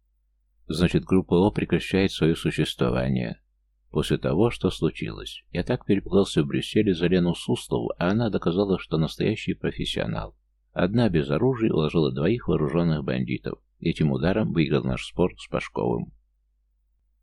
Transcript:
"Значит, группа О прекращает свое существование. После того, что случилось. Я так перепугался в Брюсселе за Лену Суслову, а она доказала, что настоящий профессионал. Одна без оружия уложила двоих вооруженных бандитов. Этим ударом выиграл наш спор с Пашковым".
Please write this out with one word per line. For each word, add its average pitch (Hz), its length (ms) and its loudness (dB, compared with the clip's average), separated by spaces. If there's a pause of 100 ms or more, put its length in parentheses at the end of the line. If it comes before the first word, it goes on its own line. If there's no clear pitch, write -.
(680)
"Значит, 82 380 0
группа 92 300 2
О 92 160 6
прекращает 95 600 0
свое 80 220 2
существование. 64 1080 -2 (500)
После 73 280 0
того, 85 320 2
что - 200 -2
случилось. - 800 -6
Я 87 120 -4
так - 220 -4
перепугался 95 580 4
в 71 40 2
Брюсселе 101 480 2
за 85 120 0
Лену 87 280 4
Суслову, 60 640 -2
а 90 120 2
она 113 200 0
доказала, 92 480 2
что - 200 -4
настоящий 85 560 -2
профессионал. - 840 -4 (440)
Одна 107 280 2
без 78 200 2
оружия 113 440 2
уложила 78 400 2
двоих 82 340 0
вооруженных 80 560 0
бандитов. 64 560 -4 (220)
Этим 78 320 0
ударом 95 400 0
выиграл 73 320 2
наш 64 220 -4
спор - 300 -2
с - 120 -18
Пашковым". 58 640 -4 (1120)